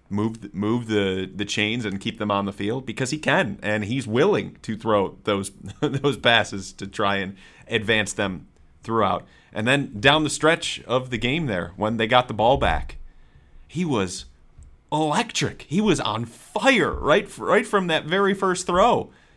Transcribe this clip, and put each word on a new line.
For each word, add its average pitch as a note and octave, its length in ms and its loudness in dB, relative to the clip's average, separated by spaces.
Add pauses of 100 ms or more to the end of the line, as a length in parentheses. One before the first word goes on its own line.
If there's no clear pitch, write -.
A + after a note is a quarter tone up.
move A2 320 -2
th-, - 120 -16
move A2 340 -2
the, F#2+ 460 0
the G2+ 120 -4
chains A2 400 -2
and G2 160 -4
keep A2 180 -6
them G#2+ 120 -2
on G2+ 140 0
the G2+ 80 -4
field? A#2 320 -4
Because C3+ 260 -4
he D#3 80 -4
can, C#3+ 420 0
and G#2+ 240 -2
he's A2+ 220 -4
willing A#2 560 0
to A2 140 -6
throw G#2 480 0
those, G2 260 0 (160)
<laughs> - 120 -16
those C3+ 380 0
passes G#2 560 2
to G2 140 -12
try G2+ 300 0
and G2 180 -4 (320)
advance A2 460 0
them F#2+ 340 -4 (360)
throughout. G2+ 420 0 (280)
And G#2+ 140 -2
then C3+ 320 0
down C#3+ 240 4
the C#3+ 80 0
stretch - 540 2
of B2+ 260 -2
the A#2+ 80 -2
game C#3 260 -2
there, F2 320 -4
when G#2+ 200 0
they A2 100 0
got B2 200 4
the A#2 60 -8
ball A2+ 240 4
back, F2 400 -2 (680)
he F3 180 -4
was G2+ 400 -2 (680)
electric. D#3 720 -2
He E3 180 -2
was G#3 180 2
on A2 260 -4
fire G3+ 680 2
right D#3+ 340 2
f-, - 140 -16
right F3 260 2
from G3 220 0
that D#3+ 180 0
very G3 280 2
first F#3+ 320 -2
throw. F#3+ 460 2 (260)